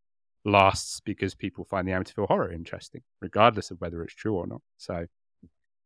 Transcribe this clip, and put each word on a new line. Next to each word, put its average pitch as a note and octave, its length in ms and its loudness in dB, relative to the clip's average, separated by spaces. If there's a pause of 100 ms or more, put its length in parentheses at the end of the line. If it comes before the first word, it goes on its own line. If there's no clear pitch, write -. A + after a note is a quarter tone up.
(460)
lasts G2 560 4
because G2 340 -4
people F#2+ 300 -8
find F#2 220 -2
the F#2+ 60 0
Amityville F#2 340 -2
Horror C#3 240 0
interesting, - 500 -12 (200)
regardless G#2+ 500 2
of F#2 100 -14
whether E2+ 220 -6
it's - 100 -12
true A2 220 -4
or F2 120 -4
not. - 140 -12 (160)
So, F2 300 -8 (800)